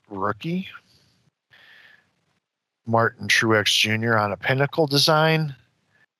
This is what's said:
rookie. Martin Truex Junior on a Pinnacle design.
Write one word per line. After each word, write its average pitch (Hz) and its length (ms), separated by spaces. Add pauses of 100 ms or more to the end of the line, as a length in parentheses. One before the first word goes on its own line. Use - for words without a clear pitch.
rookie. 104 580 (2250)
Martin 113 440
Truex 110 480
Junior 110 400
on 104 160
a 92 40
Pinnacle 139 500
design. 156 680 (640)